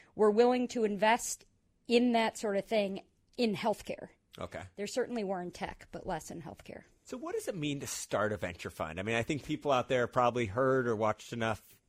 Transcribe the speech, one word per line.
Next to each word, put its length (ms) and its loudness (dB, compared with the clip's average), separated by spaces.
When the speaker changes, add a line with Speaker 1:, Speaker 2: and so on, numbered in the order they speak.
Speaker 1:
were 140 6
willing 380 6
to 140 -2
invest 640 2
in 260 4
that 240 2
sort 200 -2
of 80 0
thing 380 -2
in 180 2
healthcare. 540 -4
Speaker 2:
Okay. 200 -8
Speaker 1:
There 100 -6
certainly 360 -4
were 200 -4
in 80 -8
tech, 420 -10
but 140 -10
less 240 -6
in 100 -10
healthcare. 420 -14
Speaker 2:
So 140 -10
what 160 -8
does 120 -4
it 100 -6
mean 240 -4
to 60 -10
start 460 -2
a 60 -2
venture 320 -8
fund? 280 -6
I 40 -4
mean, 140 0
I 60 2
think 220 -4
people 260 -4
out 180 2
there 140 2
have 100 -2
probably 340 4
heard 420 2
or 80 2
watched 360 0
enough 280 -2